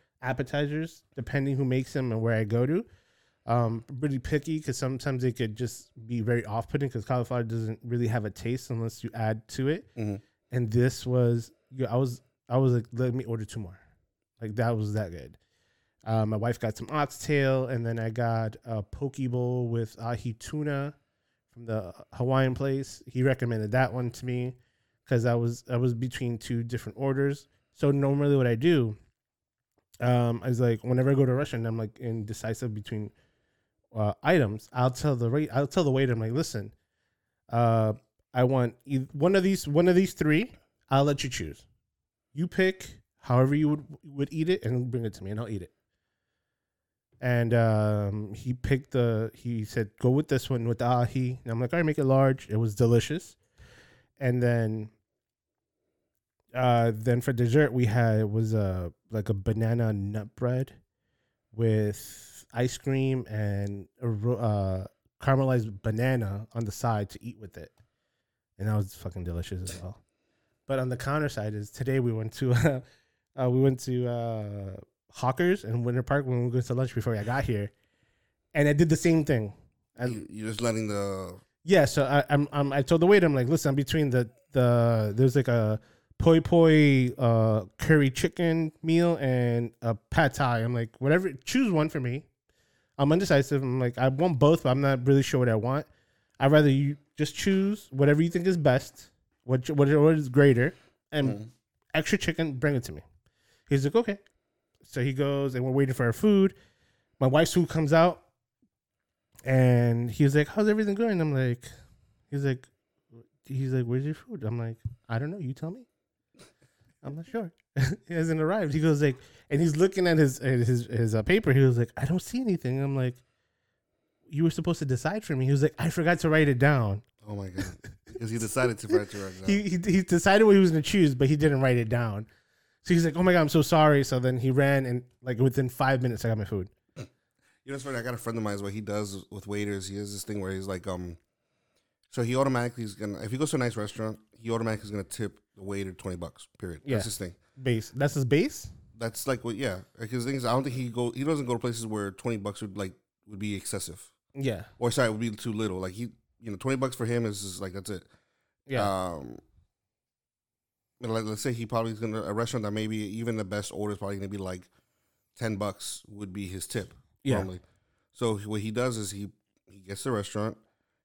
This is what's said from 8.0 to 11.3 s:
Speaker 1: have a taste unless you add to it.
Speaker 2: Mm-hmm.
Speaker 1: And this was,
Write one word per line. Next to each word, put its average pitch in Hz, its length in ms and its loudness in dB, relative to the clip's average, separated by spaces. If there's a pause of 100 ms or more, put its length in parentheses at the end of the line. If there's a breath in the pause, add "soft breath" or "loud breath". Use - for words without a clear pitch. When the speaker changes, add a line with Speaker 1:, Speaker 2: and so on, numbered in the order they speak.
Speaker 1:
have 110 160 -2
a 104 60 -6
taste 123 400 -8
unless 113 340 -8
you 113 100 -8
add 110 360 -4
to 135 180 -4
it. 165 180 -4 (100)
Speaker 2:
Mm-hmm. 104 200 -4 (340)
Speaker 1:
And 123 180 -2
this 120 380 0
was, 120 460 2 (180)